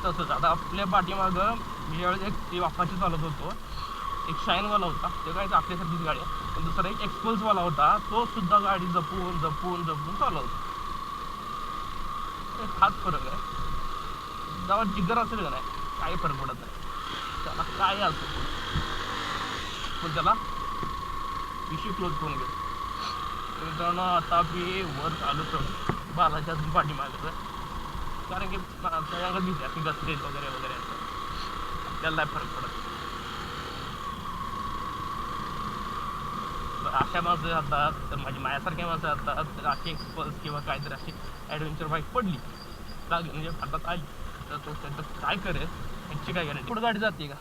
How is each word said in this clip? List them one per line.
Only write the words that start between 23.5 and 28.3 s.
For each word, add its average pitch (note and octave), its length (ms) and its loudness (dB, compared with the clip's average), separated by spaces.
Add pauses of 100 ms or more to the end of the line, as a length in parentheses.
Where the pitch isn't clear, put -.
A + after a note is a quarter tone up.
तर D3+ 80 -4
मित्रांनो, E3+ 360 2
आता F3 400 6 (120)
मी F3+ 280 0 (180)
वर D#3 200 0
चालू D3+ 320 2
करतो D3 220 0 (420)
बालाजी D#3 360 4
अजून D3+ 200 0
पाठीमागं, D3 580 2 (1000)
कारण F#3+ 220 0